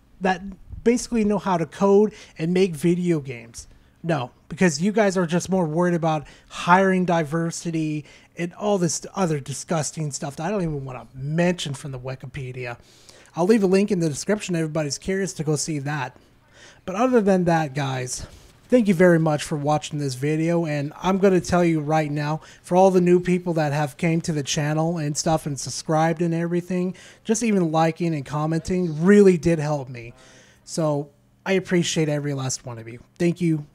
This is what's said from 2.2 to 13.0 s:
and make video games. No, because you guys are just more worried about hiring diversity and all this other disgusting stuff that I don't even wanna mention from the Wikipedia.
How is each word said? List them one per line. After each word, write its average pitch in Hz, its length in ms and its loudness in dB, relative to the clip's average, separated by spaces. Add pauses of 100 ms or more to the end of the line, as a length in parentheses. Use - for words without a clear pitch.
and 165 160 -2
make 185 200 2
video 175 440 0
games. 120 480 -12 (380)
No, 147 260 -2 (180)
because 160 320 2
you 202 120 0
guys 196 240 2
are 180 100 2
just 170 240 -2
more 185 160 2
worried 175 280 0
about 156 340 -2 (200)
hiring 185 560 4
diversity 160 1000 -2 (340)
and 175 160 -8
all 208 240 0
this 175 260 -2 (120)
other 160 240 -2
disgusting 147 720 -6
stuff 143 240 -10
that 165 100 -8
I 185 40 -4
don't 208 120 -2
even 147 220 -4
wanna 123 280 -12
mention 156 600 -2
from 139 160 -12
the 131 80 -12
Wikipedia. 127 800 -12 (580)